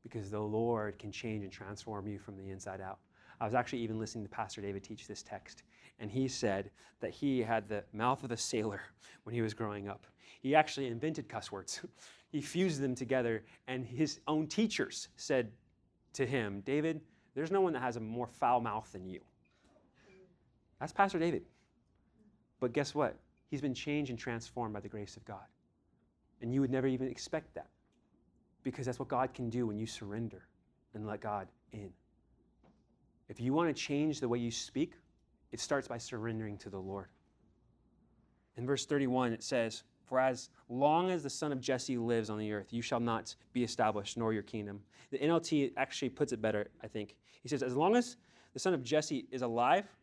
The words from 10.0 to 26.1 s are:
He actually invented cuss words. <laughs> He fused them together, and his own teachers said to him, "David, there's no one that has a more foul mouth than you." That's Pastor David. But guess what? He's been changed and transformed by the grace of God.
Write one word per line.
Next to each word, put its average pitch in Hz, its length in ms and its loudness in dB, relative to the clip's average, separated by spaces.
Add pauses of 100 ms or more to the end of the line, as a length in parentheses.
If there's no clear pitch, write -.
He 135 140 0
actually 151 320 6
invented 131 420 -4
cuss - 240 -8
words. - 340 -8
<laughs> - 40 -14 (400)
He 147 120 -2
fused 160 400 0
them 127 140 2
together, 120 480 2 (240)
and 127 180 -4
his 127 420 0
own 156 200 2
teachers - 680 0
said 123 340 2 (600)
to 139 120 2
him, 110 360 0
"David, 151 380 2 (360)
there's 156 160 -2
no 196 100 6
one 180 120 4
that 123 100 -2
has 123 120 0
a 117 40 -4
more 113 260 -2
foul 123 340 4
mouth 110 320 -2
than 92 160 -12
you." 92 140 -10 (1600)
That's 151 120 -6
Pastor 196 280 4
David. 160 240 2 (1160)
But 123 140 0
guess 143 220 0
what? 147 240 2 (320)
He's 139 100 -4
been 135 140 0
changed 147 340 -2
and 120 80 -4
transformed 117 560 -4
by 104 60 -4
the 104 100 -10
grace 104 260 -10
of 101 100 -18
God. 98 200 -12 (960)